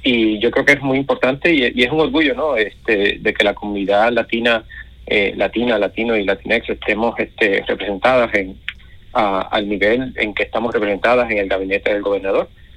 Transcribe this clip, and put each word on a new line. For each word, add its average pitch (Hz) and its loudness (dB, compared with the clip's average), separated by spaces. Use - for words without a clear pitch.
Y 110 2
yo 117 2
creo 139 0
que 143 4
es - 2
muy 135 0
importante 135 0
y, 123 0
y 123 4
es 123 -2
un 156 2
orgullo, 143 2
¿no? 139 -2
Este, 101 0
de 107 0
que - 0
la 101 4
comunidad 104 0
latina, 117 0
eh, 101 0
latina, 107 0
latino 110 0
y 101 0
latinex 104 -2
estemos, 110 -2
este, 104 0
representadas 107 0
en, 95 -2
a, 98 0
al 104 -2
nivel 110 0
en 107 -4
que 104 -2
estamos 113 -4
representadas 110 2
en 107 0
el 98 0
gabinete 95 -2
del 101 -2
gobernador. 101 0